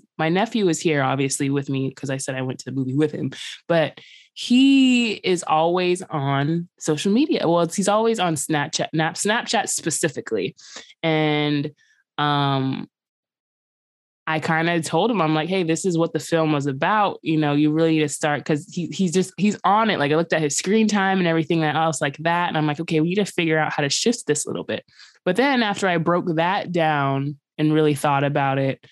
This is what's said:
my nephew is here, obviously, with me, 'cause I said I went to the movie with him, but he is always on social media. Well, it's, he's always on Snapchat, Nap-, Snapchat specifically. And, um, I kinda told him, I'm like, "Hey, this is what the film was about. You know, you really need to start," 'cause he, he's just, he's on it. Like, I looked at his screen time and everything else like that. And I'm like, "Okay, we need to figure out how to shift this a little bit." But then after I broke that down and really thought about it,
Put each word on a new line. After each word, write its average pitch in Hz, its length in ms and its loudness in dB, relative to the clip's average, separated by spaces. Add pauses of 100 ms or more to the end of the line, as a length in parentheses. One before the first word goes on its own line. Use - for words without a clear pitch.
(180)
my 160 100 0
nephew 196 400 2
is 160 120 0
here, 147 220 2
obviously, 135 480 0
with 139 180 -2
me, 135 240 -4
'cause - 180 -8
I 135 80 -4
said 131 180 -8
I 131 60 -6
went 127 180 -6
to - 60 -16
the 127 60 -10
movie 131 220 -4
with 151 180 2
him, - 180 -6 (360)
but 160 320 0 (360)
he 254 800 4
is 175 340 -2
always 180 540 2
on 147 680 -2 (100)
social 156 340 0
media. 269 360 2
Well, 170 140 4
it's, 165 120 -2
he's 202 140 0
always 226 320 2
on 165 160 0
Snapchat, - 560 -4
Nap-, 160 240 0
Snapchat 220 520 -2
specifically. 127 840 -4 (480)
And, 151 680 0 (460)
um, 139 720 0 (1400)
I 160 140 -2
kinda 165 420 0
told 170 280 0
him, 196 120 0
I'm 156 120 2
like, 156 140 0
"Hey, 185 140 0
this 165 240 -2
is 175 100 0
what 165 160 0
the 156 80 -2
film 160 320 0
was 143 140 0
about. 175 560 0
You 156 160 0
know, 147 160 2
you 151 180 2
really 160 220 2
need 156 60 2
to 147 100 0
start," 147 340 -2
'cause 147 260 -2
he, 170 180 -6
he's 180 240 -2
just, 185 260 0
he's 202 260 0
on 214 240 4
it. 180 100 0
Like, 143 140 2
I 156 40 2
looked 170 180 0
at 160 80 2
his 143 140 0
screen 220 300 2
time 190 320 2
and 180 80 2
everything 165 380 2
else 156 380 0
like 143 160 -4
that. 170 300 0
And 160 100 -2
I'm 156 80 2
like, 147 140 -2
"Okay, 165 200 0
we 160 80 2
need 175 80 -2
to 208 80 2
figure 160 340 0
out 151 140 0
how 151 100 -4
to 139 60 0
shift - 380 -2
this 147 180 -2
a - 60 -10
little - 140 -8
bit." - 200 -8 (400)
But 180 120 0
then 254 260 2
after 202 260 -2
I 175 80 2
broke 175 300 0 (100)
that 180 360 -2
down 143 640 0 (200)
and 156 160 2
really 151 220 4
thought 139 280 0
about 139 360 0
it, 135 320 -2